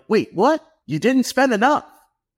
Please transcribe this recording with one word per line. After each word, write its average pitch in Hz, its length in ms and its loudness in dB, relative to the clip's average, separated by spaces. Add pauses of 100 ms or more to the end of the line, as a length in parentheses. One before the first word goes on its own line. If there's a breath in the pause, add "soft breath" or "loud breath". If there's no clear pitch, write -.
"Wait, 185 260 0
what? 277 320 0 (200)
You 151 140 -6
didn't 247 260 0
spend 262 260 0
enough." 233 340 0 (520)